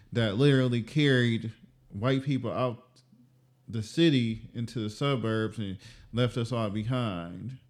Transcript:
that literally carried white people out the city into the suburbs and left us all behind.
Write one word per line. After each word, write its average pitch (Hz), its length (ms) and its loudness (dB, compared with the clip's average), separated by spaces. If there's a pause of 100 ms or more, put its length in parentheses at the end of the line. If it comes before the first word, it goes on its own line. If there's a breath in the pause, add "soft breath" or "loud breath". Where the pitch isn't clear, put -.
(140 soft breath)
that 110 240 2
literally 131 440 4
carried 120 720 2 (380)
white 131 340 0
people 127 280 -2
out 120 320 -2 (840)
the 107 160 -4
city 123 600 2 (100)
into 117 260 -6
the 107 100 -2
suburbs 110 680 -2
and 98 200 -6 (360 soft breath)
left 117 240 0
us 117 160 -2
all 113 160 0
behind. 104 880 -4 (120)